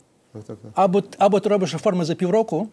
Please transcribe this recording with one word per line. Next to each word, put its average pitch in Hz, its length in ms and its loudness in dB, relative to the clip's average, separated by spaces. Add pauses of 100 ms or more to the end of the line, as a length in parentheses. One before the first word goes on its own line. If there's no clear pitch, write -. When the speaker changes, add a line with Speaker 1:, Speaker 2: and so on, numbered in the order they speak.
(340)
Speaker 1:
Так, 107 100 -16
так, 107 180 -14
так. 110 140 -18
Speaker 2:
Або, 196 280 2 (140)
або 202 220 4
ти 196 100 -2
робиш 185 240 0
реформи 180 320 -2
за 165 100 -4
півроку. 196 580 0